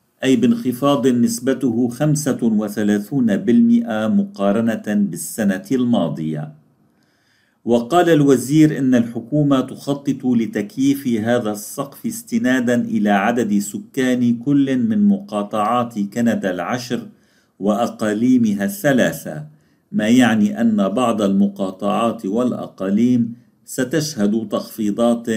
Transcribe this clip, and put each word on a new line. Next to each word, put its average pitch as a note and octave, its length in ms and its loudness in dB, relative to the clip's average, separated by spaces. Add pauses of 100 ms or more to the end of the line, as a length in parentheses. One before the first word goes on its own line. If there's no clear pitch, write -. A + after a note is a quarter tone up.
(240)
أي C3 120 4
بانخفاض B2 720 0
نسبته B2 800 0
خمسة C#3+ 540 -2
وثلاثون G#2+ 960 0
بالمئة A#2 720 2
مقارنة G#2 800 0
بالسنة G2 840 -2
الماضية. D#2+ 920 -2 (1000)
وقال A#2+ 420 2
الوزير C#3+ 680 4
إن C3 160 2
الحكومة C3+ 680 0
تخطط C3 640 -6
لتكييف A#2+ 840 0
هذا A2 440 0
السقف - 540 -10
استنادًا A#2+ 680 -2
إلى A2 360 0
عدد G#2 480 0
سكان B2 800 -2
كل C3+ 420 0
من G#2+ 300 2
مقاطعات G#2+ 880 -2
كندا G2+ 520 -2
العشر G2+ 580 -6 (500)
وأقاليمها G#2+ 1040 0
الثلاثة، F#2 840 -2 (460)
ما G#2+ 160 0
يعني A2 520 4
أن G#2 280 2
بعض A2+ 340 0
المقاطعات G2 1040 -2
والأقاليم A2+ 1080 0 (300)
ستشهد A2+ 840 -2
تخفيضات A#2 880 -2